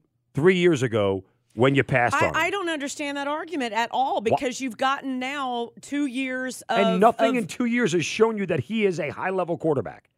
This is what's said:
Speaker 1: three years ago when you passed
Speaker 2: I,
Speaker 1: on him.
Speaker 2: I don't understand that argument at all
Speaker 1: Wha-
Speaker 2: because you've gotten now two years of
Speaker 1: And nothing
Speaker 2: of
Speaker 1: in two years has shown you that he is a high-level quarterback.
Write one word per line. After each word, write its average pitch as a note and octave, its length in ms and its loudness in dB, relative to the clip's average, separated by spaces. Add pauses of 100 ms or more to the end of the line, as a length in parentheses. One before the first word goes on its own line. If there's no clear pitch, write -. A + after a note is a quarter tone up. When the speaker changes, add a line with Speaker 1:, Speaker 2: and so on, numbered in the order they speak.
(340)
Speaker 1:
three F3+ 220 4
years F3 260 4
ago G2+ 420 2 (300)
when C3+ 200 4
you C3 100 4
passed A#2+ 320 2
Speaker 2:
I, - 20 2
Speaker 1:
on D#4+ 120 2
him. - 60 -4
Speaker 2:
I E4 140 0
don't F#4+ 180 -4
understand C#4+ 480 -6
that C#4 120 -6
argument D4+ 460 -4
at A#3 180 0
all C4+ 240 0
Speaker 1:
Wha- C#4+ 60 -2
Speaker 2:
because A#3 380 0
you've B3+ 160 -6
gotten C4 440 -2
now B3+ 500 -6 (100)
two C#4+ 260 -4
years B3+ 560 -6
of - 160 -2
Speaker 1:
And F#3+ 220 2
nothing A3+ 360 4
Speaker 2:
of A#3 80 0
Speaker 1:
in - 20 -6
two - 200 -4
years A#3 260 2
has E3+ 120 0
shown A3 320 2
you G3+ 100 -2
that E3 140 -2
he G#3+ 240 -2
is F3+ 140 0
a D3+ 120 -4
high-level F3 480 -4
quarterback. B2+ 600 -4